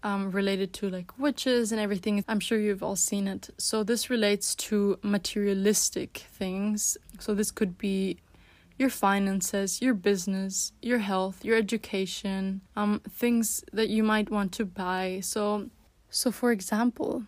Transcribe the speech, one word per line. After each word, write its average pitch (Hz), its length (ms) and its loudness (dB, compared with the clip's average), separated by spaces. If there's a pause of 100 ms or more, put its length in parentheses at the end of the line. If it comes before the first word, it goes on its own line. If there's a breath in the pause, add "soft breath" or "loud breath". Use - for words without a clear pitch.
um, 196 300 -2
related 196 440 0
to, 202 140 -4
like, 180 300 -10
witches 247 540 0
and 220 80 0
everything. 202 480 0
I'm 214 100 2
sure 226 180 0
you've 208 240 0
all 185 140 -2
seen 196 320 0
it. 190 300 -6
So 220 260 -2
this 226 260 0
relates 208 460 2 (120)
to 202 340 2
materialistic 202 1300 0
things. 196 680 -2 (220)
So - 140 -2
this 202 180 0
could 185 260 -2
be 190 420 0 (580 soft breath)
your 262 120 4
finances, 196 920 2
your 254 120 4
business, 190 760 0 (100)
your 240 180 2
health, 190 440 -2
your 226 140 4
education, 196 1040 -2 (120)
um, 208 360 0
things 233 640 0
that 214 160 0
you 220 120 4
might 214 300 4
want 202 220 0
to 220 120 -2
buy. 185 560 -2
So, 208 480 -2 (400)
so - 220 0
for 240 220 2
example 220 760 0